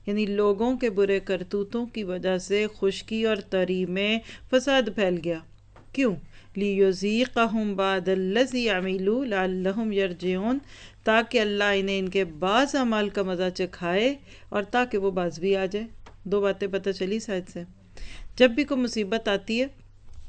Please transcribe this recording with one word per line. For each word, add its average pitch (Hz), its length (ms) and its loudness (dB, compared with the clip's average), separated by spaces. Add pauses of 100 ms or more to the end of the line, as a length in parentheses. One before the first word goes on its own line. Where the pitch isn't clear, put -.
यानी 208 180 0
लोगों 208 500 2
के 233 140 0
बुरे 196 300 2
करतूतों 202 640 -4
की 226 160 -8
वजह 180 360 -2
से 202 280 0
खुश्की 208 580 -2
और 220 160 0
तरी 185 460 0
में 202 340 0 (320)
फसाद 262 380 4
फैल 185 260 2
गया। 165 280 -4 (500)
क्यों? 240 220 2 (400)
"लियुज़ीक़हुम 202 1200 2
बादल्लज़ी 190 920 2
अमिलू 190 580 0
लअल्लहुम 190 680 0
यरजिऊन", 190 680 0 (460)
ताकि 226 320 2
अल्लाह 208 340 2
इन्हें 196 260 0
इनके 190 260 0
बाज़ 196 520 0
अमाल 220 340 2
का 202 140 0
मज़ा 185 260 0
चखाए 185 680 0 (340)
और 208 120 0
ताकि 247 320 0
वो 196 140 0
बाज 175 280 -2
भी 190 160 2
आ 190 120 2
जाए। 208 200 -4 (400)
दो 202 140 0
बातें 196 300 0
पता 196 220 -2
चली 190 240 -2
इस 220 140 -8
आयत 185 180 -4
से। 175 160 -12 (760)
जब 240 160 8
भी 285 100 2
कोई 269 140 0
मुसीबत 220 500 -2
आती 202 300 0
है, 269 120 0 (580)